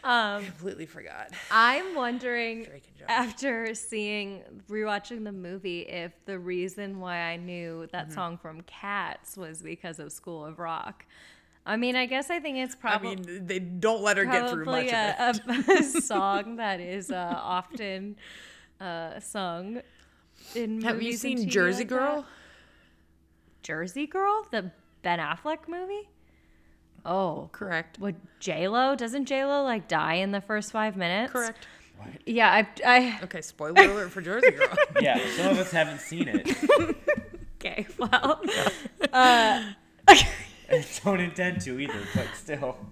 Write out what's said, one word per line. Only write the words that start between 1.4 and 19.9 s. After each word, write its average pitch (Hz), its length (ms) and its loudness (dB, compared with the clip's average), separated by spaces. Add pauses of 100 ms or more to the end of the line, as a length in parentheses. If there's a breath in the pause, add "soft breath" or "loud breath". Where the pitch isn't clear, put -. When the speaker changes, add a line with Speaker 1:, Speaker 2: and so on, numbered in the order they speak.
Speaker 1:
I'm 269 440 4
wondering, 240 680 -4
Speaker 2:
Drake 143 240 -20
and - 100 -20
Josh. - 100 -16
Speaker 1:
after 233 680 -2
seeing, 208 680 -6 (280)
rewatching 214 540 -4
the 208 80 -10
movie, 180 500 -10
if 170 300 -10 (140)
the 190 140 -10
reason 185 600 -6
why 180 200 -8
I 170 180 -6
knew 170 540 -10
that 175 140 -8
Speaker 2:
Mm-hmm. 156 100 -14
Speaker 1:
song 170 220 -6
from 160 240 -16
Cats - 760 -10
was 160 240 -12
because 165 380 -12
of 147 120 -14
School 165 320 -14
of 156 160 -14
Rock. - 460 -8 (640 soft breath)
I 214 100 -2
mean, 247 180 -2
I 254 120 0
guess 269 240 -4
I 339 80 -2
think 277 180 -6
it's 254 180 -6
Speaker 2:
I - 40 -20
Speaker 1:
probably 208 380 -2
Speaker 2:
mean, 180 280 -10
they 185 140 -4
don't 185 420 0
let 202 160 4
her 196 80 4
get 247 240 2
through - 140 -4
Speaker 1:
probably 254 280 0
Speaker 2:
much - 20 0
of 220 540 0
Speaker 1:
a, 247 60 -4
Speaker 2:
it. 262 160 0
Speaker 1:
a, 370 100 8
<laughs> 302 180 0
a 320 40 2
song 202 540 0
that 208 240 -4
is, 180 320 -8
uh, 175 280 -4
often, 190 760 -6 (640 loud breath)
uh, 165 400 -8
sung 190 640 -8 (720 soft breath)